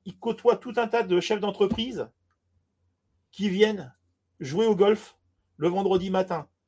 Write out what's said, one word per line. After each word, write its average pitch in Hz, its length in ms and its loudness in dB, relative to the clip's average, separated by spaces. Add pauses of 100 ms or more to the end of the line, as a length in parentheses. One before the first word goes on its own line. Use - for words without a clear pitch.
Il 185 120 -16
côtoie 226 380 0
tout 226 220 -12
un 233 100 0
tas 233 160 0
de 180 160 2
chefs 208 200 -2
d'entreprise 208 720 -2 (1200)
qui 196 160 -4
viennent 196 460 0 (460)
jouer 156 260 0
au 220 100 4
golf 208 440 2 (380)
le 151 100 -2
vendredi 190 420 0
matin. 185 380 -4 (200)